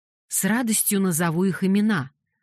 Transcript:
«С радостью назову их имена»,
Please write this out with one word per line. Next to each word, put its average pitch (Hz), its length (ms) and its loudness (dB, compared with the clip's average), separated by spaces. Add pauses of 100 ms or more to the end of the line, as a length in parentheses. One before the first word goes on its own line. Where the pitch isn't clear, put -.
(280)
«С - 180 -4
радостью 214 560 0
назову 175 420 0
их 190 200 -2
имена», 196 480 0 (320)